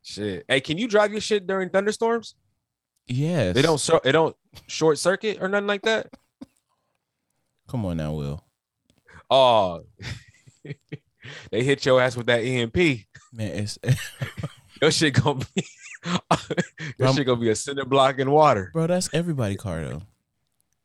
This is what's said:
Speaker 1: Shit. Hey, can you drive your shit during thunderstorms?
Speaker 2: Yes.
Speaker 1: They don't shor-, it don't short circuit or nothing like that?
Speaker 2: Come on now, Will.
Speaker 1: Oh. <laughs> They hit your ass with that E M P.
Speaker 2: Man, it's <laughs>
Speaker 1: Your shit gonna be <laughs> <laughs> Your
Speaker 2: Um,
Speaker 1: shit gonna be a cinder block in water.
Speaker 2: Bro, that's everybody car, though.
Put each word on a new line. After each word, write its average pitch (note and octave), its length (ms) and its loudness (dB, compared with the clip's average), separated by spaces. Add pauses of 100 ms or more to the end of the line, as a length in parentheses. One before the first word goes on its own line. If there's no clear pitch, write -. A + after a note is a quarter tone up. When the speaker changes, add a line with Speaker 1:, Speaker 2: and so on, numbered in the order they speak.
Speaker 1:
Shit. G2 440 -8
Hey, C3+ 140 2
can D#3 180 -6
you A#3+ 80 -4
drive G#3 240 2
your G#3+ 100 -6
shit G3 280 -2
during F#3+ 200 -2
thunderstorms? G#3+ 680 -2 (720)
Speaker 2:
Yes. B2+ 480 0
Speaker 1:
They C#3 60 4
don't D#3 180 2
shor-, D#3+ 240 2
it C3 80 4
don't D#3 240 2 (320)
short D#3 300 2
circuit G3 420 -2
or F#3 80 -4
nothing G3+ 180 -2
like G3+ 160 -4
that? A3 240 -2 (1600)
Speaker 2:
Come A2+ 200 -6
on E2+ 100 -4
now, D#2 160 -4
Will. D2 320 -8 (840)
Speaker 1:
Oh. A2 540 4 (840)
<laughs> D3 60 -14 (800)
They A2+ 140 0
hit C3+ 200 0
your B2+ 160 6
ass B2 160 2
with A#2 100 -6
that A#2+ 180 2
E B2+ 160 -2
M A#2 100 -2
P. D3+ 380 0 (240)
Speaker 2:
Man, G#2+ 180 -6
it's G2+ 300 -6 (480)
<laughs> - 520 -14
Speaker 1:
Your D3+ 120 4
shit D3+ 220 2
gonna C3 300 0 (120)
be F#3 100 -4 (120)
<laughs> - 80 -20 (180)
<laughs> E3 960 -6
Your B2+ 100 2
Speaker 2:
Um, C3 80 2
Speaker 1:
shit C#3 100 0
gonna A#2+ 140 2
be A2+ 100 2
a G#2+ 60 2
cinder C#3 280 -6
block C3+ 340 4
in C3+ 120 0
water. C#3+ 420 4
Speaker 2:
Bro, E3 160 -2
that's F3+ 240 -2
everybody C#3 440 -2
car, E2 260 -6
though. C#2 200 -8 (840)